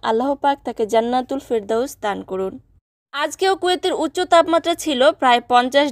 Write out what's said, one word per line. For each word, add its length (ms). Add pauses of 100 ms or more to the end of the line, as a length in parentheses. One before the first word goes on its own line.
আল্লাহ 320
পাক 220 (100)
তাকে 200
জান্নাতুল 600
ফেরদাউস 460 (100)
দান 160 (120)
করুন। 240 (600)
আজকেও 420
কুয়েতের 380 (100)
উচ্চ 140 (140)
তাপমাত্রা 420
ছিল 260 (200)
প্রায় 280
পঞ্চাশ 440